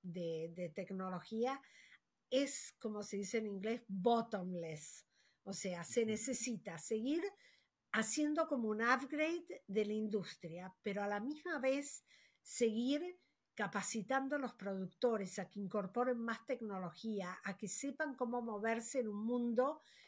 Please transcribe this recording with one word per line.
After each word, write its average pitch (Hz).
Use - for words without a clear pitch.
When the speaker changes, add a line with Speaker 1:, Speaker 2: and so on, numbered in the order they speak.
Speaker 1:
de, 170
de 180
tecnología, 190
es, 277
como 208
se 202
dice 202
en 220
inglés, 208
bottomless. 185
O 196
sea, 175
se 226
Speaker 2:
Ujú. -
Speaker 1:
necesita 220
seguir 262
haciendo 302
como 240
un 214
upgrade 302
de 208
la 208
industria, 190
pero 202
a 202
la 208
misma 302
vez 269
seguir 254
capacitando 226
a -
los 254
productores 196
a 185
que 202
incorporen 214
más 233
tecnología, 196
a 196
que 202
sepan 277
cómo 240
moverse 226
en 220
un 208
mundo 240